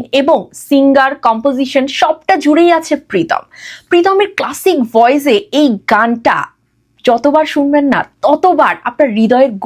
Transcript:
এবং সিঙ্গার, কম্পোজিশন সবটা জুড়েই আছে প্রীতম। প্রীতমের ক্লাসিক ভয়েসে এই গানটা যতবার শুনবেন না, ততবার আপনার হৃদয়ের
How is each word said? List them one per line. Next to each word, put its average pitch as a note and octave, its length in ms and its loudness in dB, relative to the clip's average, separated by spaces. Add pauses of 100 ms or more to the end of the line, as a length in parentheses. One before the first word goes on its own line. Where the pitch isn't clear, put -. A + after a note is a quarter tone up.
(200)
এবং D4 180 2 (300)
সিঙ্গার, C#4 440 2 (140)
কম্পোজিশন C4 580 -2 (160)
সবটা D#4+ 340 0 (100)
জুড়েই D#4+ 340 4
আছে D#4+ 160 -6 (160)
প্রীতম। - 320 -4 (460)
প্রীতমের F#4+ 400 2 (100)
ক্লাসিক D#4+ 380 -4 (180)
ভয়েসে B3+ 420 2 (240)
এই D4 80 2 (240)
গানটা A3+ 440 0 (680)
যতবার C#4 500 2
শুনবেন C#4+ 380 0
না, F3+ 80 -2 (240)
ততবার D4 500 2 (140)
আপনার C4+ 280 -2
হৃদয়ের A#3+ 360 2 (120)